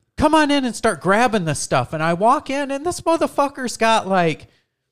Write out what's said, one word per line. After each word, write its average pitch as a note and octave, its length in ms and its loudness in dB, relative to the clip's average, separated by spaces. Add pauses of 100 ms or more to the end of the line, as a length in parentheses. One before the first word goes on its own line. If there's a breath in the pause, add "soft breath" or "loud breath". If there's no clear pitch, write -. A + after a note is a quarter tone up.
(180)
"Come D4+ 180 2
on D4+ 160 4
in C#4 140 0
and A#3 100 -4
start G3+ 240 -2
grabbing G#3 460 2
this D3+ 140 -2
stuff." B2+ 340 -2
And D#3 100 -4
I E3 100 0
walk A#3 360 0
in, C#4 220 -4
and C#4 140 -6
this F4 140 -4
motherfucker's C#4+ 800 -2
got, A3+ 280 2
like, F3+ 420 0 (440)